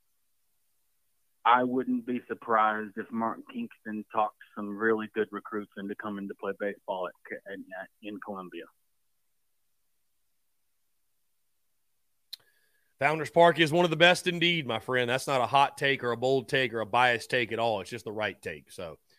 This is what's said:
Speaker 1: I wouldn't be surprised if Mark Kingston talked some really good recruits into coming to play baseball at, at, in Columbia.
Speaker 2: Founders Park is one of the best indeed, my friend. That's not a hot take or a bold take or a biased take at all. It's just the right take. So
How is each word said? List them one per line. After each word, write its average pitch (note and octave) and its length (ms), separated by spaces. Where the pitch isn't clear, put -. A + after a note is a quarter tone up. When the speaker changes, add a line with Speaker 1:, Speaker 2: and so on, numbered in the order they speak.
Speaker 1:
I B2 220
wouldn't B2+ 420
be B2 220
surprised G#2+ 680
if G#2+ 120
Mark A2+ 280
Kingston A2 640
talked G#2+ 240
some G2+ 220
really A2 380
good G#2+ 160
recruits G2+ 480
into G2+ 160
coming G2+ 340
to G2+ 60
play G2 260
baseball G2 480
at, - 240
at, G2 80
in G#2 200
Columbia. F2+ 420
Speaker 2:
Founders D3+ 320
Park E3+ 280
is D#3+ 140
one F3 140
of E3 40
the D#3+ 60
best E3+ 300
indeed, E3+ 400
my A2+ 120
friend. B2 300
That's B2+ 180
not C#3 140
a A#2 60
hot C#3 320
take C#3 260
or A#2+ 80
a A2+ 40
bold C3 340
take B2+ 240
or A2+ 60
a G#2+ 60
biased A#2+ 440
take B2 220
at A2 60
all. A2+ 220
It's F2+ 80
just A#2 160
the A2 80
right G#2 300
take. D#2+ 280
So E2 280